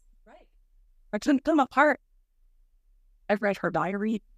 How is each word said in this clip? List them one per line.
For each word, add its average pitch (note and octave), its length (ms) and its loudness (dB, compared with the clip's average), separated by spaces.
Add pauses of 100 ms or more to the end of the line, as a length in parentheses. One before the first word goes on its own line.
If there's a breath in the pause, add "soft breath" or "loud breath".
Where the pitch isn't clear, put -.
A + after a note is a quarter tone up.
(260)
Right. D4+ 200 -20 (640)
I G#3 60 -4
couldn't C#4 260 0
come D4+ 160 4
apart. C#4 400 2 (1300)
I've G3+ 140 -2
read G3+ 160 -2
her F3+ 120 -4
diary. G3 520 -4 (160)